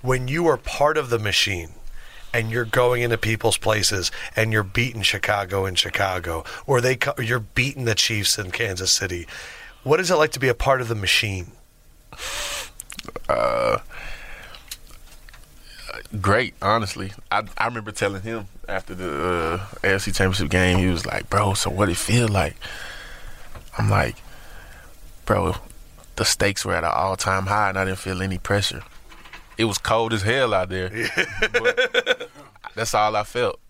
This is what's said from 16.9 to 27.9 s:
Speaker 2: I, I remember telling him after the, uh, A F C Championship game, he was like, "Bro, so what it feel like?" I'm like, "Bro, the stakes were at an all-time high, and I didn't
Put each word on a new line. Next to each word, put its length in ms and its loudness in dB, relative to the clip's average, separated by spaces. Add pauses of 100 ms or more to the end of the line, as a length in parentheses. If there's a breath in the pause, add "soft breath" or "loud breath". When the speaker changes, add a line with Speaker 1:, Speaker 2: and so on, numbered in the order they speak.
Speaker 2:
I, 120 2 (140)
I 80 0
remember 260 -4
telling 300 -2
him 260 -6 (200)
after 280 -6
the, 680 0
uh, 220 -12
A 120 4
F 60 0
C 100 -2
Championship 380 2
game, 280 6
he 100 4
was 180 0
like, 240 -4
"Bro, 260 2
so 140 0
what 200 2
it 80 0
feel 300 2
like?" 280 2 (1200 loud breath)
I'm 120 2
like, 260 2 (1120 loud breath)
"Bro, 300 2 (600)
the 100 0
stakes 400 0
were 80 0
at 100 0
an 100 0
all-time 540 0
high, 220 2
and 80 -2
I 80 2
didn't 140 -2